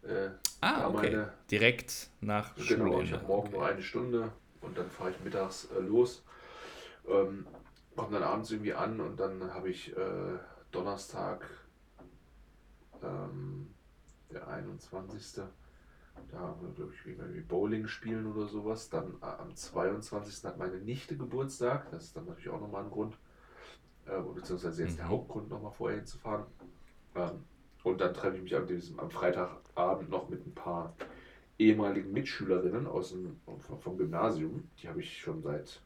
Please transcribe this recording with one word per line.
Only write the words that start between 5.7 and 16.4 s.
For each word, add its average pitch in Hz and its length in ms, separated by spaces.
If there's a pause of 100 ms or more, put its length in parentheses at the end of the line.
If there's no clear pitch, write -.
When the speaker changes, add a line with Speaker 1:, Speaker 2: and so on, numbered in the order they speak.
Speaker 1:
äh, 95 40
los. 113 420 (840)
Ähm, 98 380 (520)
komm 107 160
dann 98 100
abends 110 280
irgendwie 104 220
an 110 280
und - 180
dann 92 340
hab 92 120
ich, - 320
äh, 92 400 (340)
Donnerstag, - 800 (1500)
ähm, - 640 (640)
der - 160
einundzwanzigste. 98 1040 (800)
Da 170 80
haben 170 220